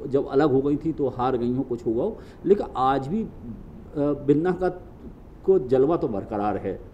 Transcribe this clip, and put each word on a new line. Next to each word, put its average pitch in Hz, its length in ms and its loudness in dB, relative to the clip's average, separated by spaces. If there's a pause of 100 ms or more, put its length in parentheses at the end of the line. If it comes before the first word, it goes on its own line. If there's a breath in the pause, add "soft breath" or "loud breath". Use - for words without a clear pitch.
जब 135 200 0
अलग 139 240 4
हो 131 120 4
गई 143 140 0
थी 151 160 -4
तो 139 160 -2
हार 123 280 -2
गई 120 180 0
हो, 135 80 -2
कुछ 120 240 -4
होगा 117 160 0
हो, 220 160 -4 (280 loud breath)
लेकिन 202 200 4 (100)
आज 131 320 2
भी, 214 140 -2
अ, 202 60 -6 (680)
बिन्ना 143 560 2
का 180 160 -2 (760)
को 190 140 6
जलवा 135 380 4
तो 160 120 -2
बरकरार 104 480 -2
है, 98 240 -4 (140)